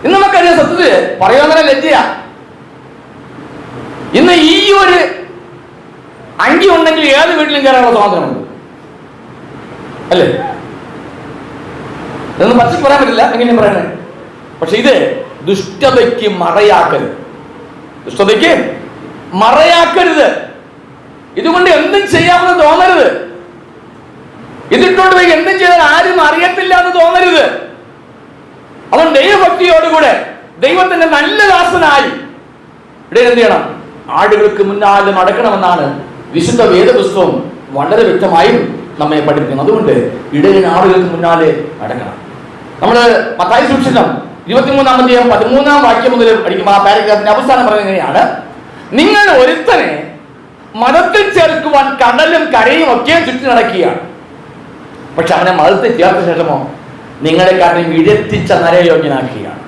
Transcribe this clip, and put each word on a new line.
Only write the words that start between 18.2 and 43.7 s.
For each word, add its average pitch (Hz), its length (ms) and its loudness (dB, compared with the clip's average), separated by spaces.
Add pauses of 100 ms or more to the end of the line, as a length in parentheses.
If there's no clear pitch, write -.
മറയാക്കരുത്. 330 1120 2 (880)
ഇതുകൊണ്ട് 359 340 0
എന്തും 392 400 0
ചെയ്യാമെന്ന് 349 540 2
തോന്നരുത്. 330 680 2 (1400)
ഇതിട്ടോണ്ട് 381 420 2
പോയി 359 120 4
എന്തും 349 320 0
ചെയ്താൽ 349 240 4
ആരും 339 380 2
അറിയത്തില്ല 359 540 0
എന്ന് 359 260 0
തോന്നരുത്. 339 720 0 (1200)
അവൻ 311 220 2
ദൈവഭക്തിയോടുകൂടെ 330 1200 2 (240)
ദൈവത്തിന്റെ 330 480 0
നല്ല 359 420 0
ദാസനായി 349 640 2 (1000)
ഇടയൻ 233 140 2
എന്ത് 240 120 2
ചെയ്യണം? - 460 0 (280)
ആടുകൾക്ക് 208 520 2
മുന്നാലെ 196 500 0
നടക്കണമെന്നാണ് 185 920 -2 (240)
വിശുദ്ധ 180 360 -2
വേദപുസ്തകം 190 920 2 (160)
വളരെ 165 340 -2
വ്യക്തമായും 185 960 0
നമ്മെ 151 220 -2
പഠിപ്പിക്കുന്നത്. 143 460 -2
അതുകൊണ്ട് 220 260 0 (400)
ഇടയൻ 190 340 2
ആടുകൾക്ക് 185 440 2
മുന്നാലെ 165 540 0 (180)
നടക്കണം. 104 300 -10 (720)
നമ്മള് 233 560 2
മത്തായി 208 280 0
സുവിശേഷം - 520 0 (280)